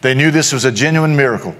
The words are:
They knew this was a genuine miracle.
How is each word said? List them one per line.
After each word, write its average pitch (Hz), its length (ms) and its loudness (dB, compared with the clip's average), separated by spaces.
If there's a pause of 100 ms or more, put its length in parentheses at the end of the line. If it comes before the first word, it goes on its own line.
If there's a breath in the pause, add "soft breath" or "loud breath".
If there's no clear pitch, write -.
They 131 140 0
knew 151 160 2
this 151 200 0
was 131 140 -2
a 127 60 2
genuine 156 440 0
miracle. 117 440 -2